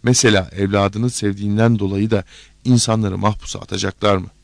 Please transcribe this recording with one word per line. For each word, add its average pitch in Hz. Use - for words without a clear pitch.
mesela 110
evladını 101
sevdiğinden 104
dolayı 101
da 101
insanları 110
mahpusa 104
atacaklar 98
mı? 92